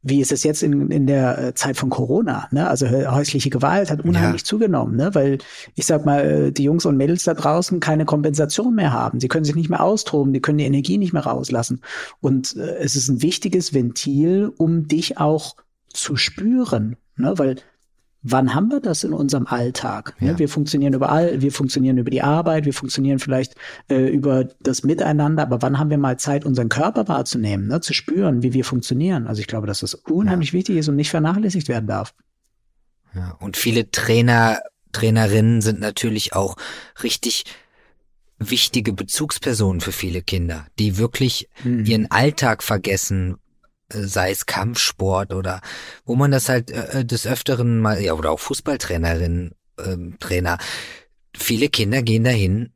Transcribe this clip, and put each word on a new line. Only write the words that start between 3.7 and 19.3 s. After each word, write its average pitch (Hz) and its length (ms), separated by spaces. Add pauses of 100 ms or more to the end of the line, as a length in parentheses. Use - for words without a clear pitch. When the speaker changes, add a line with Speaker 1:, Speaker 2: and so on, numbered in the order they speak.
Speaker 1:
hat 151 120
Speaker 2:
Ja. 165 60
Speaker 1:
unheimlich 170 360
zugenommen, 190 500
ne? 165 180
Weil, 139 240 (380)
ich - 100
sag 151 220
mal, 143 180
äh, 147 260
die 143 120
Jungs 160 240
und 143 100
Mädels 156 260
da 165 120
draußen 170 440
keine 156 260
Kompensation 151 680
mehr 190 200
haben. 117 260
Sie 127 80
können 156 180
sich 147 100
nicht 160 140
mehr 160 140
austoben, 151 500
die 127 80
können 151 160
die 147 80
Energie 139 320
nicht 185 160
mehr 143 140
rauslassen. 127 540 (380)
Und, 135 360
äh, - 220
es 135 180
ist 135 140
ein 120 120
wichtiges 175 540
Ventil, 143 840
um 165 300
dich 156 320
auch 156 360 (380)
zu - 220
spüren, 190 800 (200)
ne? - 220
Weil 135 200 (680)
wann 127 300
haben 190 160
wir 277 120
das - 220
in 151 100
unserem 135 340